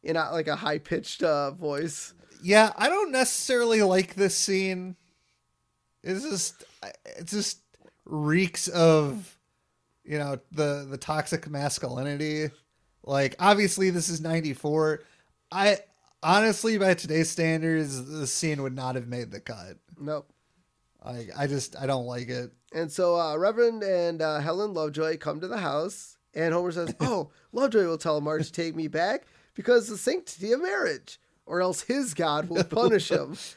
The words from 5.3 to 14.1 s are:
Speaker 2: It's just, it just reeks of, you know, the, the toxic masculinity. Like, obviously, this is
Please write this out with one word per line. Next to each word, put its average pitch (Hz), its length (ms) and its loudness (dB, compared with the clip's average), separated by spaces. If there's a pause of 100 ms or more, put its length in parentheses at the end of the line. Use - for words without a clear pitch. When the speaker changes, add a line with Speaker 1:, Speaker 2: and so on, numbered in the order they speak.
Speaker 2:
It's 190 200 -4
just, 208 420 -6 (520)
it 165 100 -14
just 196 320 -4 (480)
reeks 156 600 0
of, 156 680 4 (680)
you 151 140 -6
know, 139 200 -4 (140)
the, 143 360 -2
the 135 80 -8
toxic 156 520 -4
masculinity. 143 1000 -4 (540)
Like, 139 340 0
obviously, 190 520 4
this 175 180 -2
is 160 120 -6